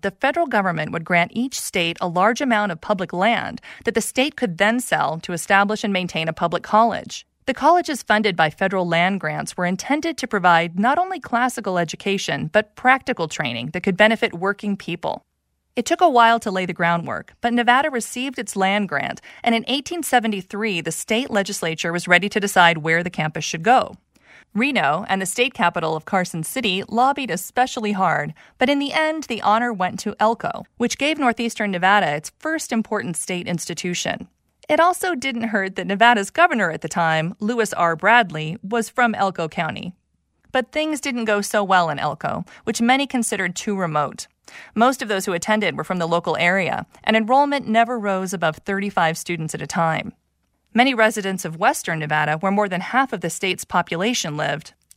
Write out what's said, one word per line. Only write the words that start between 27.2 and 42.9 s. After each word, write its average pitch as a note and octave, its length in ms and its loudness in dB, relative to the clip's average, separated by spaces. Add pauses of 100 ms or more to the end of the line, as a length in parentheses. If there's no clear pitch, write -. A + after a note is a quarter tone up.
especially G#3+ 600 -2
hard, D#3 400 0 (240)
but B3+ 100 2
in C#4+ 120 2
the C#4+ 120 -4
end, D#4 340 -2
the A3+ 160 -6
honor A#3 300 2
went F#3 280 -4
to G3+ 200 -6
Elko, - 460 0 (100)
which A#3+ 220 -2
gave D4+ 200 0
Northeastern A#3 540 -2
Nevada F#3 420 4
its D3+ 260 -8
first D#4 340 -4
important G#3+ 420 -2
state F3+ 320 -6
institution. - 800 -6 (400)
It D4+ 140 4
also F4+ 340 2
didn't A#3+ 280 -4
hurt G3 320 -2
that F3+ 120 -6
Nevada's G3+ 440 4
governor C4+ 400 2
at D#3+ 100 -8
the - 80 -6
time, D#3+ 500 0
Lewis A3 320 0
R. E3+ 240 2
Bradley, E3 640 2
was A3+ 280 -2
from A#3+ 260 0
Elko F3+ 320 0
County. E3 460 -6 (580)
But B3+ 220 -2
things D#4 260 -2
didn't A#3+ 260 -4
go G#3 140 2
so G#3 240 0
well F#3 260 4
in D3+ 100 -4
Elko, D3+ 440 -4 (220)
which A3+ 160 -4
many C4 260 2